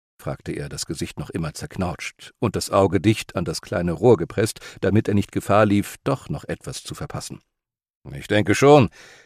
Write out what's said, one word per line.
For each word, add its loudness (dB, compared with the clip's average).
fragte -10
er, -8
das -10
Gesicht -10
noch -10
immer -6
zerknautscht -10
und -2
das -6
Auge 2
dicht 0
an -4
das -6
kleine -4
Rohr 6
gepresst, -4
damit 2
er 0
nicht 0
Gefahr 2
lief, 2
doch -4
noch -8
etwas -10
zu -12
verpassen. -12
„Ich -14
denke 2
schon. 8